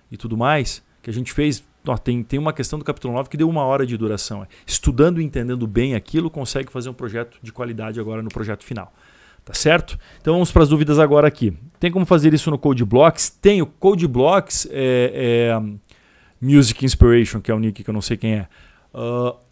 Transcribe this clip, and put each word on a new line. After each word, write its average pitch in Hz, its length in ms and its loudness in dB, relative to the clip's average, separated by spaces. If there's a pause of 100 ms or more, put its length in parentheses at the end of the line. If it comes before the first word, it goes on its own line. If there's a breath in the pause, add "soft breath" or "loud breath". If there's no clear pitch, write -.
(120)
e 110 60 -16
tudo 113 180 -8
mais, 135 480 -2 (180)
que - 80 -14
a 110 40 -8
gente 123 180 -8
fez. 147 320 -2 (240)
Ó, 127 100 -2
tem, 120 240 -4
tem 127 160 -6
uma 151 140 -4
questão 151 260 -6
do 147 60 -12
capítulo 135 300 -8
nove 135 160 -6
que - 80 -8
deu 160 100 2
uma 160 160 -2
hora 135 220 0
de 120 100 -6
duração. 107 500 -6 (220 soft breath)
Estudando 156 540 2
e - 20 -2
entendendo 123 420 -4
bem 117 300 -2
aquilo, 156 340 -4
consegue 135 400 -8
fazer 127 200 -10
um 127 40 -12
projeto 117 480 -10
de 110 120 -18
qualidade 113 440 -10
agora 110 240 -8
no 110 80 -10
projeto 104 360 -10
final. 101 280 -12 (520 soft breath)
Tá - 80 -16
certo? - 440 -2 (220 soft breath)
Então 156 140 0
vamos 175 180 0
pras 165 160 6
dúvidas 147 320 2
agora 147 280 6
aqui. 104 300 -2 (220)
Tem 175 100 -2
como 180 160 0
fazer 156 280 4
isso 156 180 0
no 143 60 0
Code 131 260 0
Blocks? 131 460 4
Tem. 202 320 2
O 147 40 -2
Code 190 400 0
Blocks 151 640 0
é, 123 840 0
é 110 60 -4 (800 soft breath)
Music 131 440 4
Inspiration, 120 540 4
que 98 100 -8
é 113 40 0
o 110 60 -2
nick 110 260 -6
que - 40 -10
eu 107 40 -4
não 107 80 -6
sei 107 160 -4
quem 110 160 -2
é. 101 140 -6 (460 soft breath)
Ah, 120 400 -4 (180)